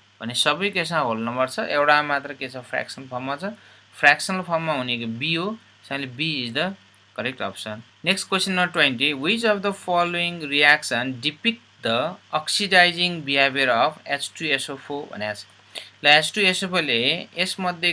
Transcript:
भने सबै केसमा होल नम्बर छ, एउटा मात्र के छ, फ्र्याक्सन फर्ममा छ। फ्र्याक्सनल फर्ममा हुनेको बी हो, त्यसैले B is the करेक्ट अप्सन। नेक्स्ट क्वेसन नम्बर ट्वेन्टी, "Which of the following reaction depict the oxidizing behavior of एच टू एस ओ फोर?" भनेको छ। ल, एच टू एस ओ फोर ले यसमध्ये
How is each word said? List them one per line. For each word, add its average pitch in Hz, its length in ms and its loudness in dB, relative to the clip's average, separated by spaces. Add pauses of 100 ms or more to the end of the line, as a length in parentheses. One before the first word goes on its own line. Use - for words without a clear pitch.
(200)
भने 117 140 -8
सबै 160 360 0
केसमा 170 280 -2
होल 113 240 0
नम्बर 127 260 0
छ, - 100 -8 (120)
एउटा 147 320 4
मात्र 143 320 -4
के 131 140 -10
छ, 131 80 -14
फ्र्याक्सन 127 500 -8
फर्ममा 127 300 -6
छ। 196 180 -8 (460)
फ्र्याक्सनल 156 420 4
फर्ममा 165 300 -2
हुनेको 123 340 -2
बी 127 280 -2
हो, 170 120 -2 (400)
त्यसैले 139 220 -6 (100)
B - 20 -6 (220)
is 120 140 -6
the 175 160 -2 (460)
करेक्ट 120 240 -6
अप्सन। 107 400 -8 (220)
नेक्स्ट 190 240 -2
क्वेसन 190 240 -2
नम्बर 180 200 2
ट्वेन्टी, 143 400 2 (100)
"Which 226 300 0
of 196 140 -2
the 202 80 -2 (100)
following 175 580 0 (120)
reaction 143 600 4 (120)
depict 226 360 -2 (240)
the 113 120 0 (420)
oxidizing 175 760 4 (140)
behavior 139 460 2
of 139 320 2
एच 139 320 -4
टू 165 80 -4
एस 143 240 -2
ओ 139 60 -8 (100)
फोर?" 143 160 -6 (100)
भनेको 107 220 -6
छ। - 120 -16 (580)
ल, - 40 0
एच 156 260 6
टू 208 60 0
एस 185 240 2
ओ 185 40 -4
फोर 175 140 0
ले 123 180 0 (380)
यसमध्ये 175 540 -2